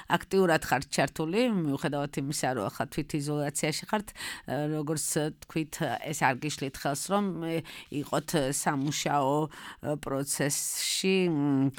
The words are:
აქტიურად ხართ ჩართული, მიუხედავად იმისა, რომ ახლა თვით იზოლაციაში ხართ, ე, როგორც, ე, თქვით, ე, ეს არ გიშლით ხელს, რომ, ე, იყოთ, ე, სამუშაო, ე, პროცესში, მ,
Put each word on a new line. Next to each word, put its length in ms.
აქტიურად 580
ხართ 240
ჩართული, 640
მიუხედავად 640
იმისა, 380
რომ 140
ახლა 200
თვით 260
იზოლაციაში 760
ხართ, 220
ე, 140
როგორც, 440
ე, 220
თქვით, 400
ე, 160
ეს 180
არ 160
გიშლით 400
ხელს, 280
რომ, 200
ე, 260
იყოთ, 380
ე, 220
სამუშაო, 920
ე, 560
პროცესში, 1300
მ, 560